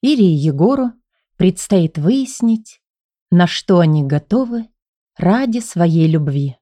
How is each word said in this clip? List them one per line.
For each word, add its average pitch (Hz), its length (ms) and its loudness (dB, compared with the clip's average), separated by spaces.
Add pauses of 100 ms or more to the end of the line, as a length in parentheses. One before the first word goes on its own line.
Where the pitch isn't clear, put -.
Ире 247 240 2
и 165 80 2
Егору 175 560 0 (520)
предстоит 180 540 0
выяснить, 226 840 -2 (500)
на 175 160 4
что - 320 0
они 156 240 2
готовы 226 680 -4 (480)
ради 233 420 0
своей 165 480 0
любви. 143 540 -2